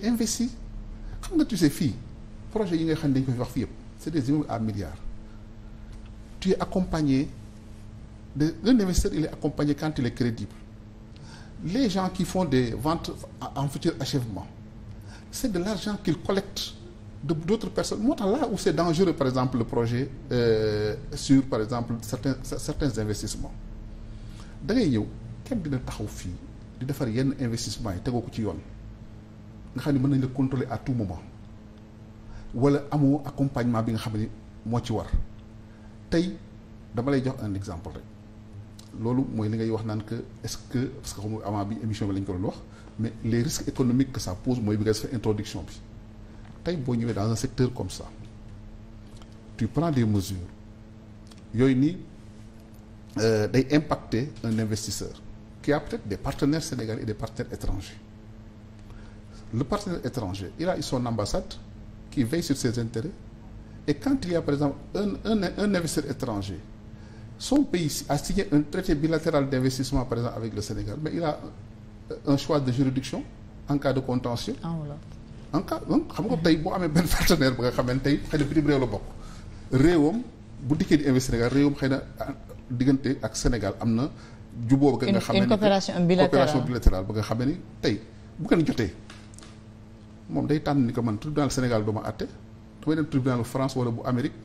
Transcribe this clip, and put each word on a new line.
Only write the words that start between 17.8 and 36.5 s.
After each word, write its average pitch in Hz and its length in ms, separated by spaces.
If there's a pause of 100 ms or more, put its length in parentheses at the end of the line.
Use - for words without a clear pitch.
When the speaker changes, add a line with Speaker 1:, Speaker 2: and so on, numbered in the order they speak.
Speaker 1:
Moo 269 140
tax 202 160
là 262 200
où 190 60
c'est 185 160
dangereux, 170 400
par 143 140
exemple, 127 320
le 117 40
projet, 120 460 (220)
euh, 110 640 (180)
sur, 135 300
par 123 180
exemple, 117 400
certains, 127 420
cer-, - 160
certains - 380
investissements. 107 540 (1120)
Da 143 120
ngay 233 160
ñëw, 110 160 (400)
kenn 233 160
dina 143 160
taxaw - 320
fii - 240 (460)
di 127 100
defar 147 240
yenn 131 260
investissement 113 540
yi 90 80
tegoo 120 240
ko - 80
ci - 80
yoon. 101 160 (1160)
Nga 127 80
xam 147 100
ne 139 60
mën 135 160
nañ 131 60
la 127 120
contrôler 127 360
à 110 100
tout 139 140
moment. 98 260 (1400)
Wala 139 260 (100)
amoo 143 340
accompagnement 120 580
bi 117 80
nga 110 80
xam 110 180
ne 104 100 (380)
moo 117 180
ci - 100
war. 95 120 (1040)
Tey, 180 260 (600)